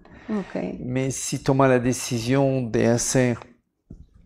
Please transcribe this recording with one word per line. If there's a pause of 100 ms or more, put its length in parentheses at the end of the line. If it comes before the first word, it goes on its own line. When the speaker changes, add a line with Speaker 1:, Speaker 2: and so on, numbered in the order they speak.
(300)
Speaker 1:
Ok.
Speaker 2:
Mais
si
toma
la
decisión
de
hacer (880)